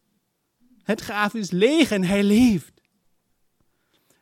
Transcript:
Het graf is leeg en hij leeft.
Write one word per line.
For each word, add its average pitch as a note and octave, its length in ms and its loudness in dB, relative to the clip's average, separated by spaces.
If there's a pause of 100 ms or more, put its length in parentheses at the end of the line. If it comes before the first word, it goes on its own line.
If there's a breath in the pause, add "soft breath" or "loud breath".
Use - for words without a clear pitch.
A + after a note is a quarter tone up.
(840)
Het A3 180 -6
graf G#3 340 -4
is G#3+ 160 -8
leeg A#3+ 400 2
en G3 140 -2
hij G3+ 180 -2
leeft. G#3 580 2 (1400)